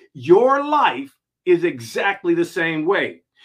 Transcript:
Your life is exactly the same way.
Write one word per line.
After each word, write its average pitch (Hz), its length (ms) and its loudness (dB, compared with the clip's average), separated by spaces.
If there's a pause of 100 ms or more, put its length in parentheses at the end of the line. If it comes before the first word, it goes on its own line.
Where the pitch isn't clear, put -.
(120)
Your 226 500 4
life 285 540 -2 (300)
is 175 180 2
exactly 170 720 -4
the 170 100 0
same 165 400 -4
way. 156 380 -4 (220)